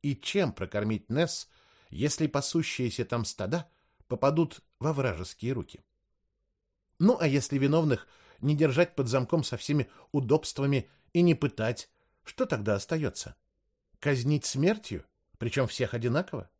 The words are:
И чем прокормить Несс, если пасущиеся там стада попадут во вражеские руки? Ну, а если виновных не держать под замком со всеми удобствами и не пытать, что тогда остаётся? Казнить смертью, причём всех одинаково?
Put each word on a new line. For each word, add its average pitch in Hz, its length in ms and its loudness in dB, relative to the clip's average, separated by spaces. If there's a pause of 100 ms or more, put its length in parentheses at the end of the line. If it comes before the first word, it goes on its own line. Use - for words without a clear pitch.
И 143 120 -2
чем 175 380 -2
прокормить 104 560 -4
Несс, 160 400 -2 (400)
если 143 380 0
пасущиеся 139 800 -2
там 117 180 -2
стада 123 460 -4 (380)
попадут 147 520 2 (180)
во 151 140 0
вражеские 120 640 -2
руки? - 260 -10 (1160)
Ну, 214 200 6
а 165 80 2
если 139 300 0
виновных 143 500 2 (360)
не 147 120 2
держать 151 400 2
под 131 140 -2
замком 135 340 0
со - 140 -4
всеми 147 320 0 (220)
удобствами 139 800 0 (240)
и 170 80 6
не 170 120 8
пытать, 117 540 -2 (360)
что - 200 -4
тогда 107 300 0
остаётся? - 600 -4 (640)
Казнить 139 440 0
смертью, 165 600 -2 (340)
причём 117 280 0
всех - 280 -2
одинаково? 123 640 -2